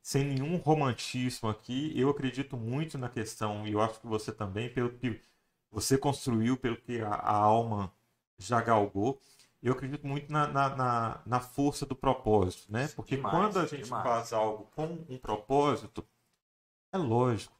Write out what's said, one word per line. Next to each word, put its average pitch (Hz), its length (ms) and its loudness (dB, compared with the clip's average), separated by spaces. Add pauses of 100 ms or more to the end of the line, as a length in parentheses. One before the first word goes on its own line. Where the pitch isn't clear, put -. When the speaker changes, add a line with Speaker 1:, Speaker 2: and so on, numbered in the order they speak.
Speaker 1:
sem 139 240 0
nenhum 143 320 -2
romantismo 127 920 0
aqui, 131 500 -4
eu 131 100 6
acredito 135 480 -2
muito 131 400 -4
na 123 120 -6
questão, 107 580 -6
e 104 60 -2
eu 104 100 2
acho 110 180 -2
que - 60 -16
você 110 260 -2
também, 107 400 -6
pelo 120 180 0
que 123 300 -6 (500)
você 107 280 2
construiu, 131 580 2
pelo 117 200 -2
que 120 240 -6
a, 107 100 -4
a 107 240 0
Alma 107 580 4 (460)
já 120 220 0
galgou, 110 600 2 (400)
eu 123 120 2
acredito 139 340 -6
muito 143 260 -6
na, 147 140 4
na, 139 300 0
na, 120 500 0
na 120 140 0
força 143 440 0
do 131 120 -6
propósito, 107 760 2
né? 117 240 -2
Porque - 220 -6
Speaker 2:
Demais, 135 180 -2
Speaker 1:
quando 190 240 2
a 160 80 2
gente 143 160 -8
Speaker 2:
demais. 117 220 -4
Speaker 1:
faz 117 280 0
algo 107 440 -2
com 165 320 -6
um 127 100 -10
propósito, 135 880 0 (840)
é 190 60 -4
lógico 123 640 0